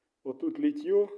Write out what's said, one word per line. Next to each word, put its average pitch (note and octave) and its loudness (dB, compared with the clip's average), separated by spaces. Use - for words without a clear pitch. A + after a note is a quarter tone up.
Отут C#3+ -6
літьо D#3 2